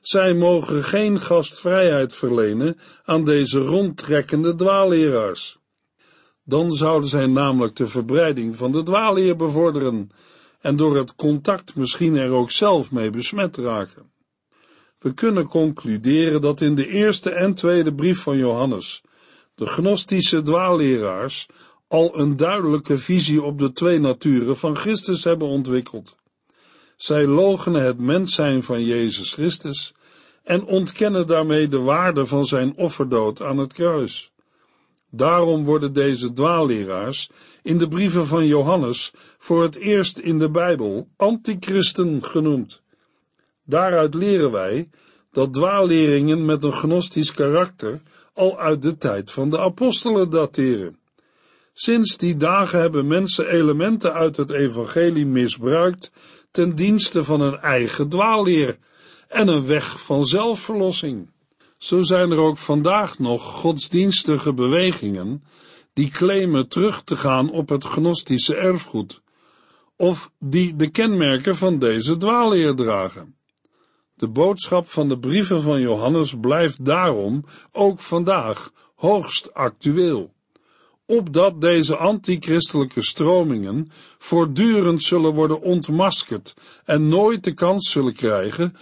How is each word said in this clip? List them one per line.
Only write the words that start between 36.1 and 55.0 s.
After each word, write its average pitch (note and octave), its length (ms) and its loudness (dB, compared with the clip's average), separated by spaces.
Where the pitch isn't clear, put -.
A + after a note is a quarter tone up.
dwaalleraars B2 960 -2
in E3 160 0
de E3 100 2
brieven E3+ 380 0
van D#3+ 200 2
Johannes D3 640 0
voor E3+ 240 0
het E3 140 -2
eerst G3+ 420 -2
in D#3+ 200 -2
de D#3 120 0
Bijbel D3+ 640 -2
antichristen F#3+ 1080 0
genoemd. D3+ 580 -2
Daaruit D#3+ 500 2
leren F3 360 2
wij G#2+ 380 -4
dat C3+ 200 0
dwaalleringen D#3+ 920 2
met D3+ 200 0
een C#3+ 80 0
gnostisch D#3+ 600 -2
karakter D3+ 680 -2
al F#3+ 240 0
uit D#3 240 0
de D#3 140 -2
tijd G2+ 340 -4
van C3+ 200 -2
de D#3+ 80 -2
apostelen G3+ 720 0
dateren. C3 680 0
Sinds A3+ 440 0
die F3 200 -2
dagen F3+ 440 2
hebben D3+ 260 0
mensen F3 420 0
elementen E3+ 640 2
uit D#3+ 240 0
het C#3+ 140 -4
evangelie C#3+ 760 0